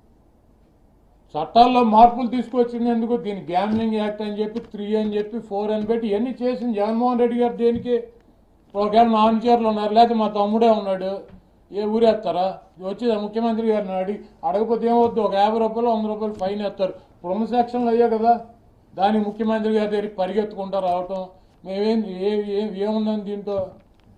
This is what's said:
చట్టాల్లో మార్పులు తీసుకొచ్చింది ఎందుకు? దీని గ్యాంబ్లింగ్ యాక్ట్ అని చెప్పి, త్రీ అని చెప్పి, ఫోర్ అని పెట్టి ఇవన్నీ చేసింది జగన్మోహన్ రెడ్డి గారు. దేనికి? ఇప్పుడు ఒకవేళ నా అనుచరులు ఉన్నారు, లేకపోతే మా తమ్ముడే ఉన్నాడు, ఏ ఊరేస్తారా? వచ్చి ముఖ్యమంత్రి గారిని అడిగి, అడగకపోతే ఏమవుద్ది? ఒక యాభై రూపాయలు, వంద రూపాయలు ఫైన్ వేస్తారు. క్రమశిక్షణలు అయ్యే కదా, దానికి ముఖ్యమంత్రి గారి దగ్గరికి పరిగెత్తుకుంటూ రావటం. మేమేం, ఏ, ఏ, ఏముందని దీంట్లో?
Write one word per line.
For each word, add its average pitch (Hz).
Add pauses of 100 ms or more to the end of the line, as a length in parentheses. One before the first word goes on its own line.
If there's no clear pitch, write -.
(1300)
చట్టాల్లో 240
మార్పులు 233
తీసుకొచ్చింది 240
ఎందుకు? 233
దీని 202
గ్యాంబ్లింగ్ 214
యాక్ట్ 214
అని 208
చెప్పి, 214
త్రీ 208
అని 214
చెప్పి, 208
ఫోర్ 208
అని 214
పెట్టి 226
ఇవన్నీ 220
చేసింది 240
జగన్మోహన్ 226
రెడ్డి 240
గారు. 233
దేనికి? 233
ఇప్పుడు -
ఒకవేళ 214
నా 220
అనుచరులు 226
ఉన్నారు, 214
లేకపోతే 233
మా 214
తమ్ముడే 208
ఉన్నాడు, 196 (520)
ఏ 202
ఊరేస్తారా? 208 (220)
వచ్చి 202
ముఖ్యమంత్రి 226
గారిని 202
అడిగి, 190 (240)
అడగకపోతే 226
ఏమవుద్ది? 233
ఒక 196
యాభై 214
రూపాయలు, 226
వంద 214
రూపాయలు 214
ఫైన్ 202
వేస్తారు. 190
క్రమశిక్షణలు 233
అయ్యే 233
కదా, 226 (540)
దానికి 208
ముఖ్యమంత్రి 220
గారి 214
దగ్గరికి 208
పరిగెత్తుకుంటూ 190
రావటం. 185 (380)
మేమేం, 208
ఏ, 196
ఏ, 202
ఏముందని 214
దీంట్లో? 202 (480)